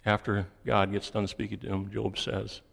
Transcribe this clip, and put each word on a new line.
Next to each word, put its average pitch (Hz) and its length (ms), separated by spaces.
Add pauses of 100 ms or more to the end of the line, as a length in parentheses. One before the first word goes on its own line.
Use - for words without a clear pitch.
after 101 420 (160)
God 101 280
gets 101 180
done 104 160
speaking 104 340
to - 80
him, 98 220
Job 107 300
says - 420 (120)